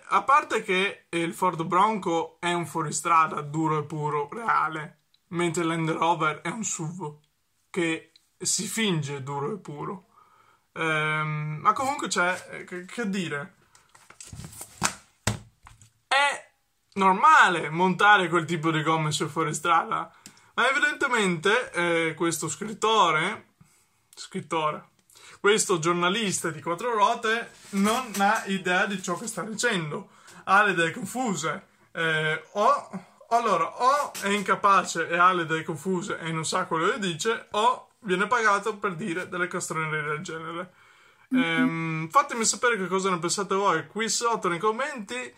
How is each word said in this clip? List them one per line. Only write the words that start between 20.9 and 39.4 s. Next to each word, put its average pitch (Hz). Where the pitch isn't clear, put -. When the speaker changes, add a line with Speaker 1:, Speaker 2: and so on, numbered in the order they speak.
Speaker 1:
eh, 165
questo 165
scrittore, 214
scrittore, 156
questo 202
giornalista 175
di 147
quattro 180
ruote 220
non 214
ha 202
idea 185
di 202
ciò 175
che 226
sta 170
dicendo, 190
ha 196
le 202
idee 165
confuse, 196
eh, 156
o, 233
allora, 233
o 277
è 196
incapace 190
e 170
ha 180
le 175
idee 160
confuse 180
e 165
non 160
sa 185
quello 170
che 262
dice, 156
o -
viene 185
pagato 214
per 196
dire 180
delle 180